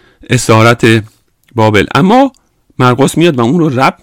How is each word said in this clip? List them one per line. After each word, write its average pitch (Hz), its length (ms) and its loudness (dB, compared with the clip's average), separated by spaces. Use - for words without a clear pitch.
اسارت 113 760 0
بابل، 107 400 0
اما 233 380 0
مرقس 123 400 0
میاد 160 200 0
و 120 40 0
اون 131 160 0
رو 156 100 0
ربط 135 340 -2